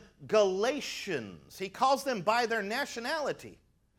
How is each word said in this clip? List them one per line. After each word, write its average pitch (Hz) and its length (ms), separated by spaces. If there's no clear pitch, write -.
Galatians. 190 1300
He 190 100
calls 262 360
them 247 160
by 226 260
their 220 160
nationality. 233 960